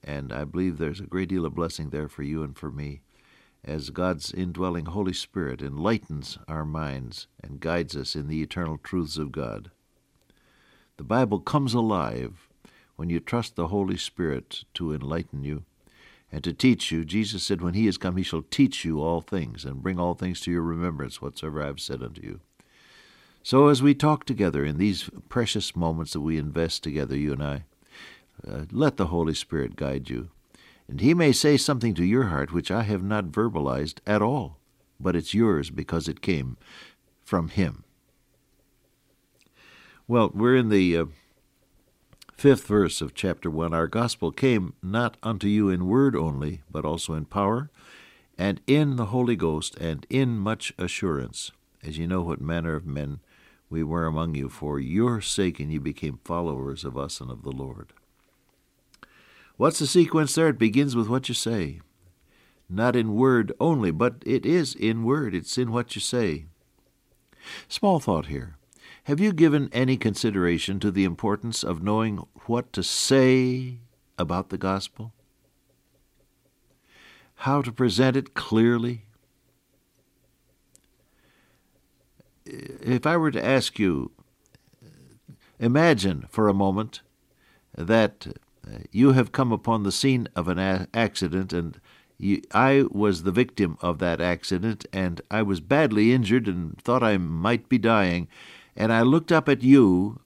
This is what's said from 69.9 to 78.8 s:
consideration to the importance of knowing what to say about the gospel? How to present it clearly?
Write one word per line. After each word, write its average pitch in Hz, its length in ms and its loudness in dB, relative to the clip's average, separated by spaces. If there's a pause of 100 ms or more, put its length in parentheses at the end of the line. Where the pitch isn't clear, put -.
consideration 98 840 0
to 104 100 2
the 95 140 2
importance 101 580 -2
of 85 220 -4
knowing 107 320 0 (300)
what 117 260 -2
to 95 100 -4
say 127 960 4 (400)
about 87 300 -2
the 95 100 -8
gospel? 95 540 -4 (2250)
How 139 260 0
to 120 80 -4
present 123 460 2
it 139 180 -4
clearly? 117 720 2 (3500)